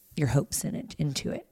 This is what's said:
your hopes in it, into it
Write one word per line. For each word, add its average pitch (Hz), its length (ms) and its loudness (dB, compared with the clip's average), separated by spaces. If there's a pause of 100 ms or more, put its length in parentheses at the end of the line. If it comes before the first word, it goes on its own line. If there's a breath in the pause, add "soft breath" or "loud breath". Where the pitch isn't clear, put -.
(160)
your 143 140 4
hopes - 340 2
in 156 100 -4
it, - 240 -8
into 147 340 -2
it - 200 -8